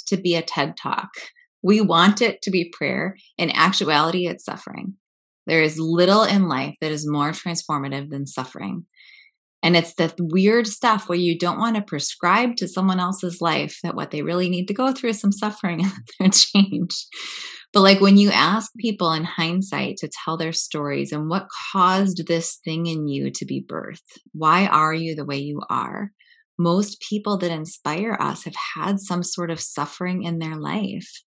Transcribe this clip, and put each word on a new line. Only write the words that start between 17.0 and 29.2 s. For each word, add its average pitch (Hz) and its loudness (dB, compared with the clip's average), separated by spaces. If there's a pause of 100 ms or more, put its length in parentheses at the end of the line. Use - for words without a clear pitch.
But, 202 8
like, 196 10
when 196 10
you 202 8
ask 180 4
people 202 0
in 160 -2
hindsight 165 -2
to - -8 (140)
tell 160 -4
their 160 -4
stories 143 -4
and 151 -4
what 185 -4 (240)
caused 185 2
this 165 -2
thing 165 -4
in 156 -4
you 139 -4
to - -8
be 135 -6
birthed, - -12 (120)
why 156 2
are 156 2
you 165 -4
the 147 -8
way 143 -6
you 143 -6
are? - -6 (480)
Most 180 0
people 208 -2
that 180 -2
inspire 165 -6
us 143 -4
have 156 -12 (220)
had 190 -2
some 175 -4